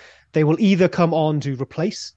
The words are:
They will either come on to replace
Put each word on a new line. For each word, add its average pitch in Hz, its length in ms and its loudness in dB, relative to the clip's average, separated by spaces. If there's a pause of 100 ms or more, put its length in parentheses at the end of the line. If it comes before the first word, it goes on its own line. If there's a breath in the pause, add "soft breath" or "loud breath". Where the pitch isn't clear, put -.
(340 loud breath)
They 156 100 2
will 156 160 2
either 190 280 4
come 170 240 0
on 156 280 0
to 139 160 -6
replace 156 600 -8